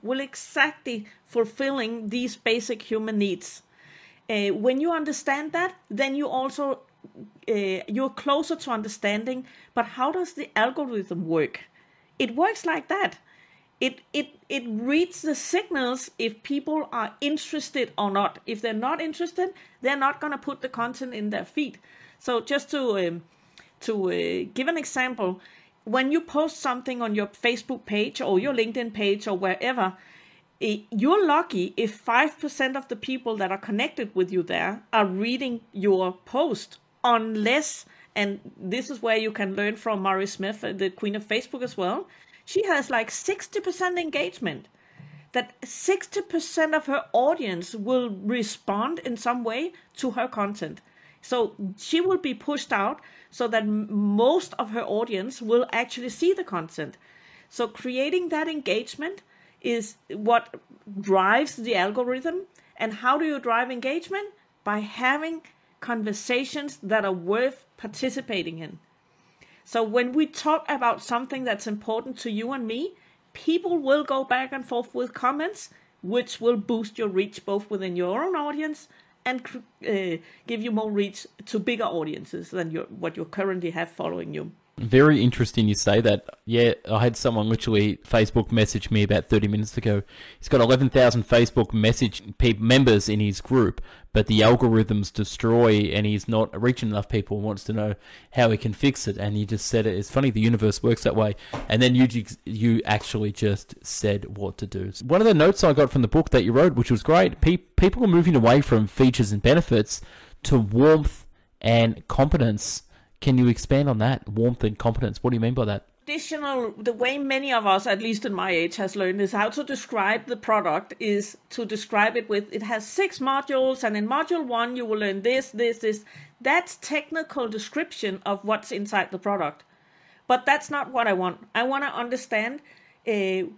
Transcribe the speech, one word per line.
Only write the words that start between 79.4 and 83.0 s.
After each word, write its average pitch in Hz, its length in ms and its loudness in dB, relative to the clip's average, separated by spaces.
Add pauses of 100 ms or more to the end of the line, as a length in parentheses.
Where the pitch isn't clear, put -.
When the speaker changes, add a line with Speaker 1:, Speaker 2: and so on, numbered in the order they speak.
Speaker 1:
cr-, - 140 -16 (280)
uh, 190 320 -2 (300)
give 220 160 -6
you 240 80 -4
more 214 180 -2
reach 202 380 -4 (200)
to 214 120 -2
bigger 233 240 -2
audiences 170 640 -6
than 165 220 -4
your, 160 140 -6
what 165 320 -8